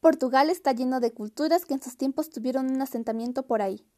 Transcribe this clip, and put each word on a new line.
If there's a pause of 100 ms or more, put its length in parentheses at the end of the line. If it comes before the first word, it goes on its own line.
Portugal
está
lleno
de
culturas
que
en
sus
tiempos
tuvieron
un
asentamiento
por
ahí (120)